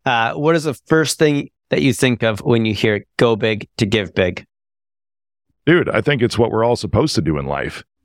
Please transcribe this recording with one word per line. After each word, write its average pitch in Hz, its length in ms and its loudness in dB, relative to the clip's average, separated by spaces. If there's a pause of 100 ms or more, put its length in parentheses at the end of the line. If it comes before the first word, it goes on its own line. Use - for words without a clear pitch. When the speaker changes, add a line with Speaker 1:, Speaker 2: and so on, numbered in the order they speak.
Speaker 1:
Uh, 117 280 0
what 156 220 0
is 156 80 -2
the 147 120 -4 (100)
first 160 320 2
thing 147 320 0 (200)
that 160 120 0
you 139 100 4
think 123 300 0
of 113 200 0
when 117 240 2
you 110 80 0
hear 104 300 0 (140)
"go 117 180 4
big 107 320 -2 (100)
to 113 80 0
give 101 280 -2
big"? 90 320 0 (1200)
Speaker 2:
Dude, 160 240 2
I 110 120 -2
think 143 200 -2
it's 117 160 0
what 113 140 2
we're 110 120 0
all 120 120 2
supposed 110 400 -2
to 107 60 0
do 78 160 0
in 69 80 -6
life. 69 380 -6 (220)